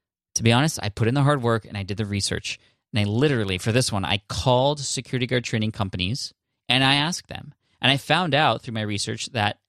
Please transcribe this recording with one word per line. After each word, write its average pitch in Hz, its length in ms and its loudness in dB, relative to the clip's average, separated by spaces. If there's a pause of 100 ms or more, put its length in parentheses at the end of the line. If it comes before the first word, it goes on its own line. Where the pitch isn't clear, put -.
(340)
To - 80 0
be 113 100 6
honest, 139 300 2
I 104 80 -4
put 110 180 0
in 120 60 0
the 143 80 4
hard 139 200 4
work 117 220 0
and - 120 -12
I 101 80 -4
did 92 120 -6
the 107 100 -2
research. - 540 -4 (320)
And 110 80 0
I 104 100 2
literally, 110 480 2
for 110 140 -2
this 120 180 2
one, 98 140 -2
I 104 240 0
called 135 500 2
security 127 480 -4
guard 123 180 0
training 110 280 -2
companies 95 600 -4 (340)
and 131 160 4
I 135 120 4
asked 151 320 -4
them. - 260 -14 (260)
And 131 100 2
I 139 60 4
found 156 380 0
out 139 280 2
through 117 120 -10
my 110 80 -4
research 104 500 -4
that 107 260 -2 (100)